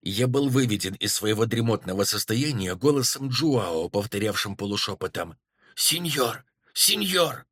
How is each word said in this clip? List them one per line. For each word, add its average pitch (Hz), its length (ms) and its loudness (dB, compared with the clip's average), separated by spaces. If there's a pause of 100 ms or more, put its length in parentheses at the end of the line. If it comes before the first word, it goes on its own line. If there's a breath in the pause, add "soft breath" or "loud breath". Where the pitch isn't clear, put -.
Я 104 260 0
был 135 220 2
выведен 110 460 2
из 101 180 -2
своего 107 320 2
дремотного 107 600 0
состояния 107 680 -2
голосом 135 540 2
Джуао, 117 640 0
повторявшим 101 680 -2
полушёпотом: 92 800 -4 (380 soft breath)
«Сеньор! 139 720 -2 (260 soft breath)
Сеньор!» 185 800 0